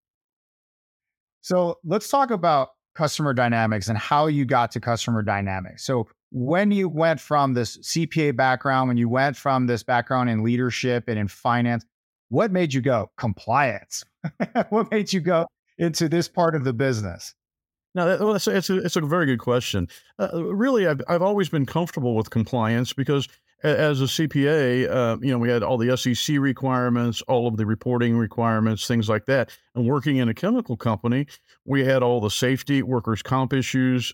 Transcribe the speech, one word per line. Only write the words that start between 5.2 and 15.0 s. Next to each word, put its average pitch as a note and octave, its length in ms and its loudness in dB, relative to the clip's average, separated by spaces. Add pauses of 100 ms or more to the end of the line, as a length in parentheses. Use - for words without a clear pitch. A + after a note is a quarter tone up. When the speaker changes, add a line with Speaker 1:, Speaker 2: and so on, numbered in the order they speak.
Speaker 1:
dynamics. G2 600 -4
So B2 240 -2 (240)
when E3+ 400 0
you F#3+ 160 2
went D#3 320 0
from C#3+ 320 2
this A#2+ 300 -2
C E3 240 -2
P D#3 220 0
A - 40 2
background, C3 560 2
when B2 80 0
you A#2 140 2
went C3+ 260 0
from C3 300 0
this A#2+ 160 0
background B2 480 0
in A2 120 0
leadership A#2+ 680 0
and A2 100 -2
in G2+ 100 -2
finance, A#2+ 560 0 (460)
what F#3 200 2
made F3+ 240 0
you C3+ 60 0
go, A#2 360 0
"Compliance"? A#2 840 -2 (360)
<laughs> A3 320 -4
What A3 200 0
made G#3 220 -2